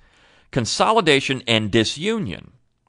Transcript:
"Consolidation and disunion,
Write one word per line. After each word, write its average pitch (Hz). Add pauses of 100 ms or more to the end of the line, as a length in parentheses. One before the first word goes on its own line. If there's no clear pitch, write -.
(500)
"Consolidation 139
and 110
disunion, 143 (360)